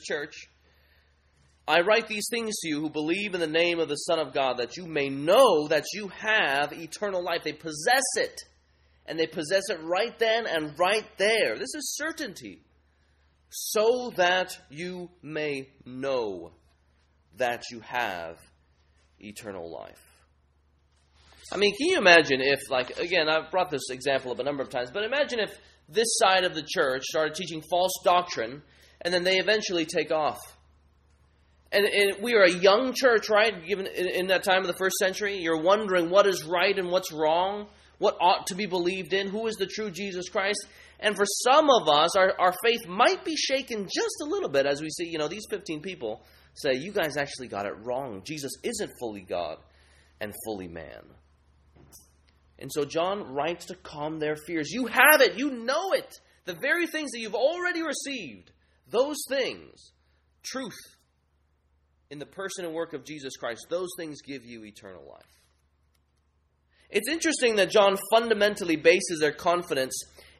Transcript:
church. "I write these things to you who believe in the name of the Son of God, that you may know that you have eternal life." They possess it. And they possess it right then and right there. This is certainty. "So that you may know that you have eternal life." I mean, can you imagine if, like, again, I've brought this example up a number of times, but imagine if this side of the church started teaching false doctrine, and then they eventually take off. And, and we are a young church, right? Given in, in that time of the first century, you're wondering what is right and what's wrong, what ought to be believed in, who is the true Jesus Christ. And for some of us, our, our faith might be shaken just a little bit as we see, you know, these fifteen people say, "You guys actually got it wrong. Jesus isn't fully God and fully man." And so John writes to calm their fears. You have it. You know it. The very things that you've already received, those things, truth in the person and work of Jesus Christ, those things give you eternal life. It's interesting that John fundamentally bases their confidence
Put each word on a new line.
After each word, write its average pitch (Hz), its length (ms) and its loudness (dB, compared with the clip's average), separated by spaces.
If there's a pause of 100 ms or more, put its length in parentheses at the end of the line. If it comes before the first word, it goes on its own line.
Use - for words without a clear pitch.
church. 151 420 -8 (1160)
"I 165 140 6
write 214 260 4
these 208 240 -6
things 226 300 -4
to 165 80 -6
you 147 120 -2
who 156 100 -4
believe 180 440 -2
in 175 60 -2
the 165 80 0
name 165 320 2
of 156 80 0
the 147 80 -4
Son 165 240 0
of 139 120 -4
God, 131 260 0
that 120 180 -4
you 175 100 -12
may 147 220 -2
know 156 600 4
that 151 240 0
you 202 160 -10
have 160 640 0
eternal 196 520 -6
life." 170 180 -2
They 156 100 -6
possess 165 520 0 (120)
it. 165 220 -2 (720)
And 160 100 -6
they 160 80 2
possess 185 440 -2
it 170 120 -6
right 196 360 -2
then 226 280 2
and 151 320 -4
right 208 280 2 (100)
there. 190 420 2
This - 160 -8
is 294 220 -8
certainty. 214 640 -8 (880)
"So 233 640 0
that 180 400 2 (120)
you 175 420 -10 (120)
may 147 460 -6 (160)
know 123 680 -4 (840)
that 120 340 -2
you 117 100 -14
have 92 600 -6 (800)
eternal 98 500 -12
life." 52 320 -14 (1500)
I - 40 -4
mean, 202 200 4
can 285 100 0
you 370 120 2
imagine 160 420 8
if, 135 280 0
like, 127 300 -2
again, 170 300 0
I've 156 240 0
brought 180 180 0
this 135 200 -6
example 127 420 -2
up 113 80 -6
a - 20 -2
number 139 220 -2
of 110 60 -16
times, 127 200 -4
but 202 140 -4
imagine 240 340 -2
if 196 180 -4 (320)
this 220 300 0
side 190 240 6
of 170 140 0
the 151 100 -6
church 135 380 0
started 156 320 -2
teaching 165 340 -8
false 180 220 2 (100)
doctrine, 147 580 2 (400)
and 175 140 -2
then 175 80 2
they 185 160 2
eventually 185 480 0
take 156 240 -2
off. 151 280 0 (1300)
And, 202 160 6
and 196 340 4
we 240 140 0
are 208 80 8
a 180 80 8
young 196 420 4
church, 240 380 2
right? 208 340 4
Given 190 220 -4
in, 160 220 -2
in 180 180 -2
that 180 160 2
time 190 200 4
of 190 40 -4
the 180 100 -4
first 185 200 0
century, 196 420 -2
you're 160 240 0
wondering 185 480 2
what 196 160 6
is 185 160 0
right 180 340 0
and 180 140 -2
what's 185 220 0
wrong, 180 560 0 (300)
what - 220 0
ought 180 280 4
to 196 60 -6
be 202 120 -4
believed 180 480 -2
in, 196 140 0
who 214 180 -4
is 220 80 -4
the 196 120 -4
true 214 240 -6
Jesus 180 380 -8
Christ. 196 380 -2 (320)
And 208 180 0
for 196 80 2
some 277 460 4
of 196 180 6
us, 156 280 6
our, 190 220 6
our 180 160 4 (100)
faith 233 240 2
might 262 360 2
be 320 120 -6
shaken 247 480 -2
just 392 380 -4
a - 20 -6
little 330 240 -2
bit 139 180 2
as 143 160 0
we 156 80 -6
see, 170 160 -6
you 165 120 -6
know, 151 100 0
these 208 200 -10
fifteen 165 320 -8
people 151 440 -8 (300)
say, 135 200 0
"You 147 160 -6
guys 160 260 -2
actually 143 320 -6
got 101 180 -4
it 92 80 -6 (100)
wrong. 123 400 -6
Jesus 139 280 -8 (120)
isn't 208 340 -6
fully 107 220 -8
God 90 380 -6 (600)
and 104 140 -8 (100)
fully 95 240 -8
man." 73 340 -14 (1600)
And 135 140 -14
so 143 140 -2
John 160 480 -4
writes 165 320 -4
to 185 80 -12
calm 156 440 -10
their 151 180 -2
fears. 151 340 -6
You 240 160 -4
have 269 340 8
it. 233 160 4
You 277 140 -4
know 269 420 -4
it. - 220 -4 (320)
The 185 80 -8
very 311 320 0
things 311 240 -6
that 233 80 -10
you've 220 160 -8
already 339 480 0
received, 220 680 -8 (380)
those 269 300 0 (100)
things, 127 640 -6 (500)
truth 247 360 -10 (1300)
in 143 100 -14
the 143 60 -10
person 185 400 -10
and 165 80 -6
work 160 220 -6
of 131 100 -10
Jesus 135 320 -12
Christ, 117 320 -8
those 175 300 -4
things 151 240 -10
give 131 240 -14
you 117 180 -16
eternal 95 420 -18
life. 50 160 -20 (1700)
It's 233 220 -2
interesting 294 460 2
that 185 120 4
John 196 300 6 (120)
fundamentally 208 640 2
bases 170 440 4
their 151 120 2
confidence 160 680 -2 (400)